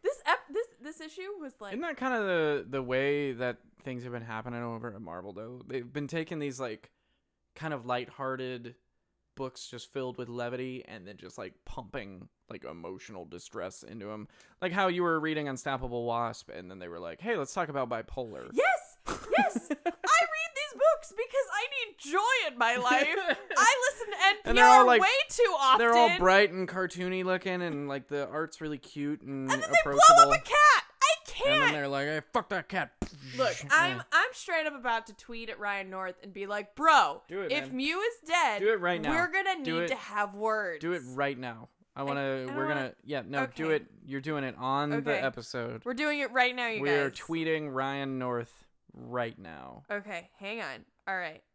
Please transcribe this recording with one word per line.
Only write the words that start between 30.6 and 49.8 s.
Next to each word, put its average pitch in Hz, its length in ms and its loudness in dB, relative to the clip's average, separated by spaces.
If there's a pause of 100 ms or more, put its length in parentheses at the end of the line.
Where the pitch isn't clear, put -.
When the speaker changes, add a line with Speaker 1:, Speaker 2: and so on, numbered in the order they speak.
Speaker 1:
I 622 420 0
Speaker 2:
And 571 80 4
then 622 60 4
Speaker 1:
can't! 523 140 4
Speaker 2:
they're 139 140 -2
like, 139 200 -2
"Hey, 151 140 -2 (120)
fuck - 160 -2
that 185 200 -4
cat." 170 220 -4 (460)
Speaker 1:
Look, 240 260 2
Speaker 2:
Yeah. 143 80 -14
Speaker 1:
I'm, 349 400 4
I'm 359 200 4
straight 330 340 -4
up 302 100 -4
about 233 320 -2
to 214 80 -16
tweet 233 340 -12
at - 100 -10
Ryan 196 320 -4
North 185 320 -8
and 196 100 -18
be 196 140 -10
like, 208 280 -8
"Bro, 269 520 6
Speaker 2:
Do 190 140 -8
it, 175 100 -2
Speaker 1:
if 277 160 0
Speaker 2:
man. 262 100 -6
Speaker 1:
Mew 302 240 -2
is 466 260 -4
dead, 311 340 2
Speaker 2:
Do 208 100 4
it 214 80 2
right 175 220 0
now. 151 100 -2
Speaker 1:
we're 330 200 2
gonna 381 320 0
Speaker 2:
Do 165 160 -2
Speaker 1:
need 170 40 0
Speaker 2:
it. 175 60 -2
Speaker 1:
to 254 60 0
have 208 400 -4
words." 208 460 -2
Speaker 2:
Do 165 120 -2
it 170 80 -4 (120)
right 139 240 -2
now. 120 320 -10 (260)
I 139 60 -8
Speaker 1:
I, - 20 -4
Speaker 2:
wanna, 139 180 -4
Speaker 1:
I 135 240 -2
don't 127 100 -8
Speaker 2:
we're - 120 -2
Speaker 1:
wanna - 80 0
Speaker 2:
gonna, 135 180 -4 (120)
yeah, 131 200 -6
no, 135 220 -4
do 160 200 -6
Speaker 1:
Okay. 156 100 4
Speaker 2:
it. - 80 -4 (200)
You're 135 160 -8
doing 147 220 -4
it 131 140 -6
on 139 340 0
the 147 60 0
Speaker 1:
Okay. 147 200 -2
Speaker 2:
episode. 120 680 -6
Speaker 1:
We're 247 120 -4
doing 294 240 -2
it 262 120 -4
right 247 240 2
now, 247 120 -4
you 220 140 -4
Speaker 2:
We 143 100 0
are 143 180 2
Speaker 1:
guys. - 100 -12
Speaker 2:
tweeting 160 540 -2
Ryan 135 460 -4
North 123 460 -6 (280)
right 120 440 -6
now. 76 540 -16